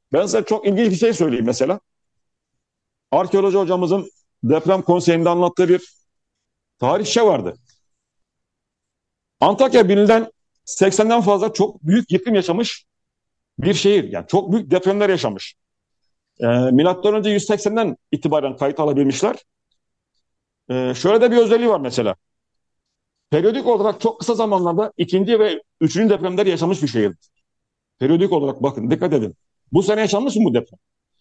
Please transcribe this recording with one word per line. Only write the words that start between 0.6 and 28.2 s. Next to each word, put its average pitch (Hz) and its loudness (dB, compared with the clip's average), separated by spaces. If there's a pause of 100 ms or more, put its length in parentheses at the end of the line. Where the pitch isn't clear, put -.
ilginç 202 2
bir 185 -2
şey 226 2
söyleyeyim 135 -2
mesela. 135 -2 (1300)
Arkeoloji 190 2
hocamızın 180 -2 (340)
deprem 160 0
konseyinde 170 2
anlattığı 175 0
bir 180 0 (840)
tarihçe 185 0
vardı. 143 0 (1800)
Antakya 214 4
bilinen 214 4 (320)
seksenden 214 2
fazla 202 0
çok - -4
büyük 180 0
yıkım 202 0
yaşamış 190 -4 (720)
bir 190 0
şehir. 196 0
Yani 98 -8
çok 185 -2
büyük 202 -2
depremler 190 0
yaşamış. 123 -4 (880)
Ee, 120 -2
milattan 147 2
önce 214 -2
yüz 208 -2
seksenden 208 -2 (160)
itibaren 147 -2
kayıt 143 -4
alabilmişler. 143 0 (1300)
Ee, 127 -4
şöyle 208 2
de 240 4
bir 240 2
özelliği 233 2
var 190 0
mesela. 113 -2 (1120)
Periyodik 190 0
olarak 214 -2
çok 226 -4
kısa 233 -2
zamanlarda 196 -2
ikinci 190 0
ve 196 -2 (180)
üçüncü 202 2
depremler 185 -2
yaşamış 170 -2
bir 143 -2
şehirdir. 104 -4 (680)
Periyodik 165 2